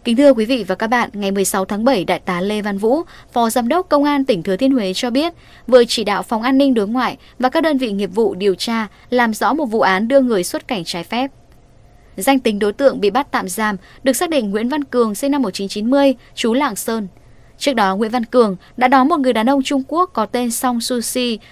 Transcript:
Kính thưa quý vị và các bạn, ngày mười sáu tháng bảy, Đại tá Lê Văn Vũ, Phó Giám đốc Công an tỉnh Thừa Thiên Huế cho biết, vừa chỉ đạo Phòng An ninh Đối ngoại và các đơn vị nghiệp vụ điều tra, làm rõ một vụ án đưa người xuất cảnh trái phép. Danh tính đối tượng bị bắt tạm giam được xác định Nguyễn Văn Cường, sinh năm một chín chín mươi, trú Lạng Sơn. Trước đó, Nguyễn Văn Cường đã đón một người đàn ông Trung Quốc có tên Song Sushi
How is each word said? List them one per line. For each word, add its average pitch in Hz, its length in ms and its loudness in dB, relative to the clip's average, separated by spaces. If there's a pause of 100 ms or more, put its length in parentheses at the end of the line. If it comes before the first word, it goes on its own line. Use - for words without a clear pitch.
Kính 233 120 0
thưa 277 180 8
quý 220 120 2
vị 240 220 -2
và 185 80 -2
các 220 120 -4
bạn, 233 260 0
ngày 202 180 -4
mười 196 140 0
sáu 190 200 -2
tháng 214 200 -4
bảy, 240 200 2
Đại 175 140 -2
tá 180 220 -4
Lê 208 200 -4
Văn 202 160 -4
Vũ, 226 240 0 (300)
Phó 233 180 0
Giám 233 180 -2
đốc 339 220 -2
Công 294 140 2
an 285 220 0
tỉnh 185 180 0
Thừa 185 140 -2
Thiên 269 140 2
Huế 208 220 0
cho 247 160 -4
biết, 302 240 -2 (340)
vừa 240 180 8
chỉ 226 180 -4
đạo 190 200 -2
Phòng 220 180 -4
An 262 160 2
ninh 277 160 4
Đối 208 140 0
ngoại 226 300 -2 (220)
và 254 100 2
các 330 120 0
đơn 311 160 2
vị 247 140 -2
nghiệp 196 220 -4
vụ 220 220 0
điều 185 200 0
tra, 226 320 -4 (220)
làm 240 240 2
rõ 214 200 0
một 302 120 -2
vụ 220 160 -2
án 190 260 2
đưa 277 140 6
người 226 220 0
xuất - 240 -8
cảnh 196 180 -6
trái 170 180 -8
phép. 254 280 -4 (840)
Danh 269 220 2
tính 220 200 -2
đối 208 140 0
tượng 269 280 2
bị 202 80 4
bắt 254 220 -2
tạm 190 180 -4
giam 214 260 -4 (280)
được 262 100 2
xác 339 160 -2
định 247 220 0
Nguyễn 214 180 -2
Văn 294 140 -4
Cường, 233 320 0
sinh 277 160 -2
năm 294 100 0
một 208 100 -2
chín 196 160 -6
chín 208 220 -6
mươi, 277 260 4 (200)
trú 226 180 -2
Lạng 262 220 0
Sơn. 220 320 -6 (500)
Trước 285 160 -2
đó, 196 220 2
Nguyễn 220 160 -2
Văn 233 140 -2
Cường 220 300 2 (220)
đã 254 100 2
đón 262 200 4
một 330 120 2
người 254 140 2
đàn 220 160 2
ông 277 140 2
Trung 269 240 -2
Quốc 349 260 0
có 220 120 -2
tên 240 260 -4
Song 240 300 -2
Sushi 240 580 -4 (120)